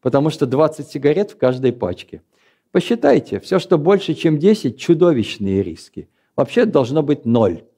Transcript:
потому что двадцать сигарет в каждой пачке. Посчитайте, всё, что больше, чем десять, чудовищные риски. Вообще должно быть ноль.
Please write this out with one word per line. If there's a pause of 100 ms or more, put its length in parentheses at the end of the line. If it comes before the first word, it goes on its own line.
потому
что
двадцать
сигарет
в
каждой
пачке. (500)
Посчитайте,
всё,
что
больше,
чем
десять,
чудовищные
риски. (300)
Вообще
должно
быть
ноль. (140)